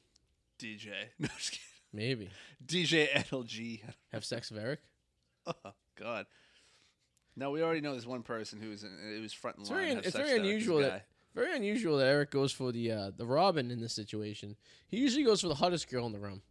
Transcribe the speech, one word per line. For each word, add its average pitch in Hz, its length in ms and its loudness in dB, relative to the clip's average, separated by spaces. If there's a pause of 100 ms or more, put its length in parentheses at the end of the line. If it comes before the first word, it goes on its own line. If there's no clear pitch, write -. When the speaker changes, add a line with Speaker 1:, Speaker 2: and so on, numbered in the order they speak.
(580)
Speaker 1:
D 110 200 -8
J. 104 140 -12 (140)
<laughs> - 140 -16
No, 147 80 -2 (100)
just - 140 -6
kidding. - 140 -12 (280)
Speaker 2:
Maybe. 107 360 -2 (360)
Speaker 1:
D 165 200 2
J 151 280 6
Edel 139 300 0
G. 113 400 -8 (140)
<laughs> - 160 -20
Speaker 2:
Have 113 120 -6
sex 113 260 -6
with 107 120 -8
Eric? 139 160 -4 (640)
Speaker 1:
Oh, 170 80 -4 (460)
God. 107 260 -6 (1120)
No, 135 160 -6
we 156 100 -2
already 165 200 2
know 147 100 -4
there's 120 160 -6
one 123 160 -6
person 107 360 -6
who's 104 240 -10
in, 95 140 -14 (180)
it 110 60 -6
was 107 120 -8
front - 240 -8
in - 40 -16
Speaker 2:
It's 104 100 -8
Speaker 1:
line 294 80 0
Speaker 2:
very, 359 120 0
Speaker 1:
to 247 60 0
have 196 80 -4
Speaker 2:
it's 185 100 0
Speaker 1:
sex 285 120 0
Speaker 2:
very 254 120 4
Speaker 1:
with 202 60 2
Eric, 196 80 2
Speaker 2:
unusual 214 260 2
Speaker 1:
this 139 80 6
Speaker 2:
that, 95 120 -2
Speaker 1:
guy. - 40 -14 (380)
Speaker 2:
very 339 140 2
unusual 208 420 2
that 135 100 6
Eric 143 240 4
goes 135 200 4
for 127 200 -2
the, 117 200 0
uh, 101 240 -2
the 117 100 -6
Robin 147 460 4
in 120 80 -4
this 117 140 -4
situation. 104 640 -6 (320)
He 185 100 -4
usually 269 260 4
goes 220 180 6
for 190 80 0
the 143 60 2
hottest 175 340 2
girl 123 180 0
in 110 60 -4
the 101 60 -8
room. 101 320 -8